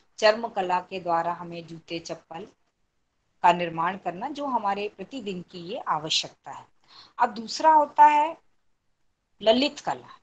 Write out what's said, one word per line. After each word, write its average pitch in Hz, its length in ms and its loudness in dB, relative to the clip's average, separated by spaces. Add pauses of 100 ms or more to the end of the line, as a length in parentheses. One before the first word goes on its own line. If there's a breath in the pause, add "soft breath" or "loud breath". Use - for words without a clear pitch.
(180 soft breath)
चर्म 220 300 4
कला 180 320 -2
के 185 200 -10
द्वारा 170 320 -2
हमें 170 340 -12
जूते 165 320 -12
चप्पल 165 480 -12 (960)
का 180 100 6
निर्माण 175 440 -4
करना, 185 320 -8
जो 285 180 -8
हमारे 208 500 -4
प्रतिदिन 196 540 -10
की 185 80 -16
ये 175 200 -10
आवश्यकता 156 720 -6
है। - 160 -18 (520 soft breath)
अब 240 100 4
दूसरा 226 440 2
होता 294 320 6
है 302 320 4 (1080)
ललित 247 380 2
कला, - 420 -8